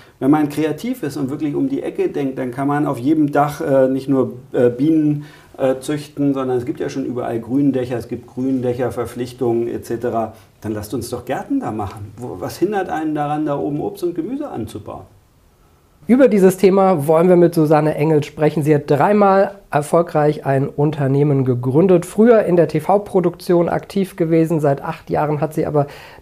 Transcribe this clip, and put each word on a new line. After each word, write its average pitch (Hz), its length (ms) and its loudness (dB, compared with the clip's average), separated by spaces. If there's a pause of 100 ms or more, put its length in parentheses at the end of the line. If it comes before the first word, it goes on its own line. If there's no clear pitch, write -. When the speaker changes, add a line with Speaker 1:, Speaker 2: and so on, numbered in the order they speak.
(200)
Speaker 1:
wenn 131 120 2
man 151 160 2
kreativ 151 560 -4
ist 151 140 -6
und 139 120 -4
wirklich 147 240 -4
um 139 140 -2
die 135 160 -4
Ecke 175 240 -4
denkt, 139 300 -4
dann 131 140 -6
kann 139 180 -4
man 147 160 0
auf 139 140 -4
jedem 143 340 0
Dach, 143 260 2
äh, 135 300 4
nicht 135 180 -4
nur, 127 260 0 (200)
äh, 127 160 4
Bienen, 147 560 0 (320)
äh, 131 220 0
züchten, 143 540 -4
sondern 131 240 -2
es 120 80 -4
gibt - 160 -8
ja 147 80 -4
schon 139 160 -6
überall 120 340 -6
Gründächer, 127 580 -2
es 113 120 -10
gibt 117 180 -10
Gründächer, 127 640 -4
Verpflichtungen 120 760 -4
et 113 160 -10
cetera. 113 480 -4 (260)
Dann 110 140 -8
lasst 107 200 -10
uns 120 160 -6
doch 120 140 -8
Gärten 202 380 -6
da 156 100 -8
machen. 104 460 -10
Wo, 120 240 -12
was - 160 -10
hindert 196 320 -2
einen 156 260 -4
daran, 151 300 -4
da 143 120 -2
oben 151 220 -4
Obst 202 240 -6
und 170 120 -4
Gemüse 247 340 -8
anzubauen? - 540 -12 (1040)
Speaker 2:
Über 254 200 6
dieses 190 300 4
Thema 185 500 4
wollen 165 220 6
wir 180 80 8
mit 170 180 6
Susanne 151 400 4
Engels 147 300 2
sprechen. 151 380 0
Sie 151 120 4
hat 151 160 0
dreimal 196 640 4 (160)
erfolgreich 151 760 0
ein 139 240 0
Unternehmen 143 720 0
gegründet, 131 640 2
früher 220 380 4
in 175 120 0
der 160 140 4
T-V-Produktion 175 960 0
aktiv - 480 -4
gewesen. 165 460 2
Seit 147 200 0
acht - 280 -10
Jahren 151 320 -2
hat 151 120 -4
sie 160 120 -2
aber 143 220 0 (340)